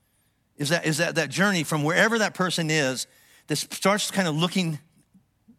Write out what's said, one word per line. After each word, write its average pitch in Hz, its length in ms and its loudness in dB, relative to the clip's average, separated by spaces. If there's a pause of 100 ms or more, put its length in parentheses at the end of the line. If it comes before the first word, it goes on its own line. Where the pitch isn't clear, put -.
(560)
is 143 140 -4
that, 160 160 0
is 156 120 0
that, 156 180 0
that 151 120 0
journey 180 340 2
from 147 220 -2
wherever 202 360 4
that 190 120 0
person 170 380 -2
is 131 360 0 (420)
that 151 80 -2
starts - 540 -2
kind 190 160 0
of 151 80 -2
looking 165 440 -2 (800)